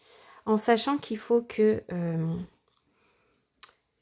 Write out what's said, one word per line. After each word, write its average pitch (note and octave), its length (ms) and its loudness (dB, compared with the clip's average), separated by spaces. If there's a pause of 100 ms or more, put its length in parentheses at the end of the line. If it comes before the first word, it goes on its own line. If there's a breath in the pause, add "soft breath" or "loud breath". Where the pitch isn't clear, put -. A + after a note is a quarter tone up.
(460 soft breath)
En G#3+ 120 2
sachant A#3 400 2
qu'il A#3 200 -8
faut A#3 240 2
que, G#3+ 500 0
euh, E3 460 -4 (1600)